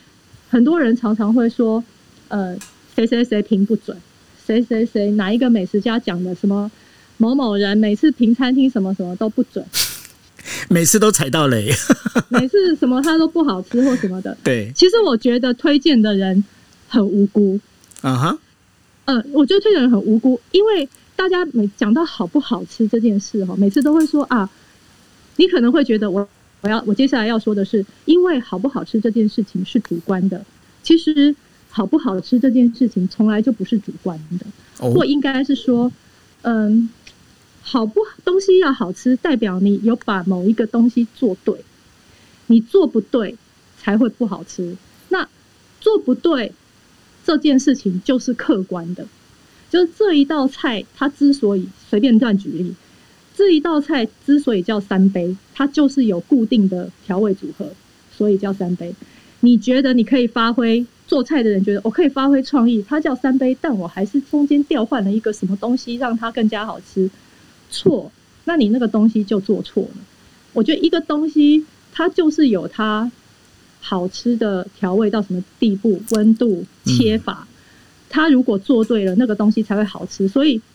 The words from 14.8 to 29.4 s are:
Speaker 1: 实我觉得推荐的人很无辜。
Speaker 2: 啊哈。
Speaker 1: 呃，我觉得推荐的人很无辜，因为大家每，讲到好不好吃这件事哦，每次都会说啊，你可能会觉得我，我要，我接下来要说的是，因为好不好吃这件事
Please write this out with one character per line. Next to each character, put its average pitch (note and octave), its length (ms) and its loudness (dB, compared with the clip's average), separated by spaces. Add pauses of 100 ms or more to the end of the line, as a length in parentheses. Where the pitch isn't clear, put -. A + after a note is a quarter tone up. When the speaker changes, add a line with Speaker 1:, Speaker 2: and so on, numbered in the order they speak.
Speaker 1:
实 A4+ 120 2
我 D4 160 2
觉 B3 220 0
得 B3 140 0
推 D4 260 2
荐 C#4+ 220 2
的 G#3+ 140 2
人 F#3+ 280 0 (460)
很 A3 180 2
无 G3+ 200 2
辜。 G3+ 340 2 (400)
Speaker 2:
啊 C3 160 -2
哈。 E3+ 220 0 (680)
Speaker 1:
呃， B3 180 -2 (100)
我 C#4 120 4
觉 F#4 100 2
得 G4 60 4
推 A4 120 2
荐 - 20 4
的 D4+ 80 2
人 B3 80 4
很 G#3 100 4
无 A3 180 2
辜， B3+ 220 2 (120)
因 G4 120 4
为 F#4+ 240 2 (260)
大 F#4+ 140 0
家 F4+ 180 0
每， A3 300 -2
讲 G#3 160 0
到 D#4+ 120 2
好 G#3 220 -6
不 C#4+ 140 0
好 F3+ 240 -4
吃 G#3+ 240 -2
这 A#3 100 0
件 G#3+ 220 0
事 G#3 220 -6
哦， F#3 140 -6
每 G3+ 120 2
次 C4 140 0
都 D4 100 2
会 D#4+ 140 4
说 D4 180 0
啊， G3+ 240 -2 (880)
你 F4 100 4
可 F4+ 140 2
能 A#3+ 100 2
会 D#4 140 2
觉 A3 140 0
得 G#3 120 -2
我， G3+ 160 -2 (360)
我 G3+ 60 -2
要， A3 180 -2
我 G#3+ 80 0
接 C4+ 120 2
下 C4+ 120 0
来 G#3+ 80 -2
要 A3+ 120 0
说 G#3+ 160 -2
的 G3 100 0
是， G3+ 200 0 (220)
因 F4 160 4
为 E4 180 0
好 F#3 180 -6
不 G#3 80 -2
好 B3 160 -4
吃 A3 180 -2
这 A3 100 0
件 G#3+ 180 2
事 G#3+ 140 -4